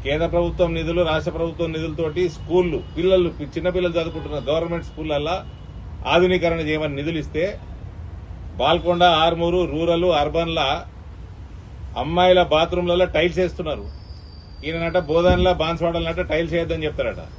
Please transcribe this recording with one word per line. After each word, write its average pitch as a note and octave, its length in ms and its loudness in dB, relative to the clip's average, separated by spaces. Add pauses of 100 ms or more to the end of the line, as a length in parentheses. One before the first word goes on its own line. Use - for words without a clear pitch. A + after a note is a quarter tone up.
కేంద్ర D3+ 240 0
ప్రభుత్వం E3+ 460 2
నిధులు, E3 280 0
రాష్ట్ర D#3+ 300 0
ప్రభుత్వం E3 400 -2
నిధులతోటి D#3+ 580 -2
స్కూళ్ళు, E3 540 0 (140)
పిల్లలు, F3+ 340 4 (100)
చిన్నపిల్లలు F3 520 -2
చదువుకుంటున్న D3+ 580 -4
గవర్నమెంట్ E3+ 340 -2
స్కూళ్ళల్లో D#3 800 -6 (420)
ఆధునీకరణ E3+ 520 4
చేయమని D3+ 360 -2
నిధులు D#3 220 -4
ఇస్తే, D#3 420 -4 (960)
బాల్కొండ, E3+ 460 4
ఆర్మూరు, E3+ 600 4
రూరల్, E3+ 400 2
అర్బన్ల D#3+ 800 0 (1120)
అమ్మాయిల F3 460 6
బాత్రూమ్లలో F3 600 2
టైల్స్ E3+ 340 0
వేస్తున్నారు. D#3 460 -4 (800)
ఈయననట E3 320 -2
బోధనల, F3 540 4
బాన్స్వాడలనట E3 680 -2
టైల్స్ E3 340 -2
వేయద్దని E3 320 -2
చెప్తారట. A2 380 -4 (160)